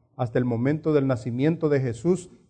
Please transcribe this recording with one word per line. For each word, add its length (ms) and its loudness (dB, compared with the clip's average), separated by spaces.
hasta 220 -2
el 80 2
momento 480 0
del 120 4
nacimiento 640 0
de 100 2
Jesús, 520 -2